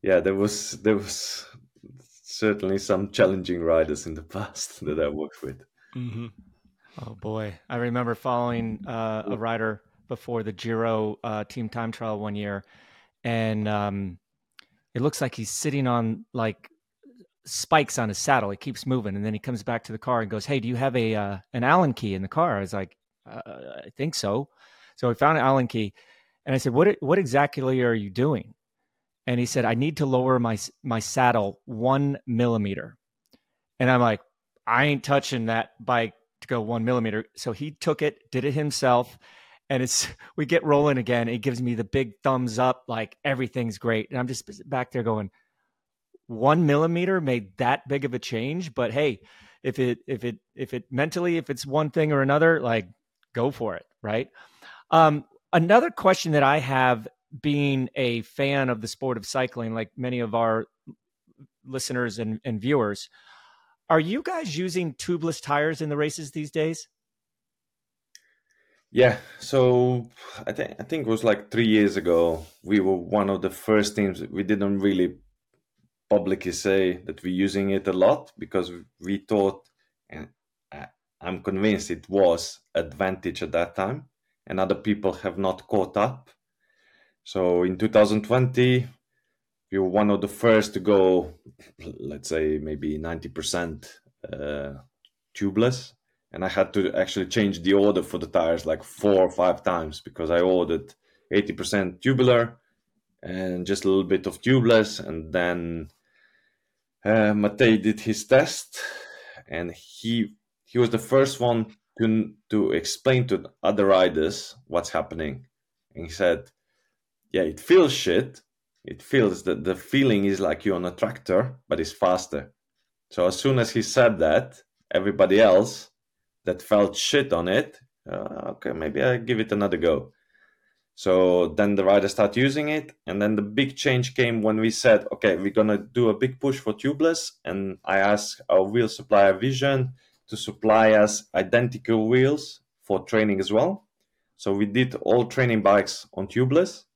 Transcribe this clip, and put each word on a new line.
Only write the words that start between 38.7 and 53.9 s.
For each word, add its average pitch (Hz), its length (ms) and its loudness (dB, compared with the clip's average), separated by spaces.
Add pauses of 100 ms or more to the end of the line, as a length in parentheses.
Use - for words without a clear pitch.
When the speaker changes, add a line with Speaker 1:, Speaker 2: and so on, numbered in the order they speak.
Speaker 3:
and 131 140 0
it's, - 240 -2 (140)
<laughs> - 140 -20
we 151 100 -2
get 165 200 2
rolling 147 320 4
again. 120 300 0
He 117 100 -4
gives 120 240 -4
me 120 140 -2
the 110 80 -4
big 117 300 -2 (100)
thumbs 127 360 0
up, 127 280 2
like, 113 360 -6
everything's 123 540 -4
great. 113 320 -2
And 127 100 -6
I'm 123 80 -4
just - 420 -12
back 127 220 -4
there 123 120 -4
going, 107 280 -2 (960)
"One 143 380 2
millimeter 170 560 2
made 120 360 -4
that 131 300 0
big 139 180 -2
of 123 80 -4
a 123 60 -6
change?" 139 540 -6
But 120 180 -2
hey, 135 300 -2 (420)
if 131 160 -6
it, 123 280 0
if 123 180 -8
it, 120 140 -8 (160)
if 127 180 -10
it 120 180 -12
mentally, 165 460 -2
if - 120 -6
it's 135 160 -8
one 147 260 -2
thing 156 200 0
or 139 100 2
another, 151 380 4
like, 113 280 -2 (460)
go 123 180 0
for 107 240 -6
it, - 100 -14 (160)